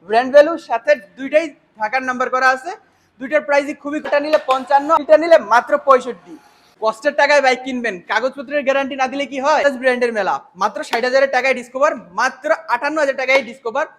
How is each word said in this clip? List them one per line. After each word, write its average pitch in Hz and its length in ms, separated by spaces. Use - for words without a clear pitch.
ব্র্যান্ড 233 260
ভ্যালু 294 200
সাথে - 240
দুইটাই 294 280
ঢাকার 220 300
নাম্বার 247 260
করা 262 200
আছে। 269 160
দুইটার 269 280
প্রাইসই 285 360
খুবই 285 180
কম। 277 80
এটা 285 160
নিলে 302 140
পঞ্চান্ন, 277 400
এটা 311 180
নিলে 330 140
মাত্র 349 200
পঁয়ষট্টি। 247 460
কষ্টের 220 400
টাকায় 285 240
বাইক 254 200
কিনবেন, 240 300
কাগজপত্রের 262 580
গ্যারান্টি 277 340
না 262 100
দিলে 277 200
কি 277 140
হয়? 294 160
ব্র্যান্ডের 247 360
মেলা, 180 180
মাত্র 214 180
ষাট 233 180
হাজারের 269 280
টাকায় 247 240
ডিসকভার, 262 340
মাত্র 262 300
আটান্ন 294 280
হাজার 277 180
টাকায় 269 280
ডিসকভার 233 360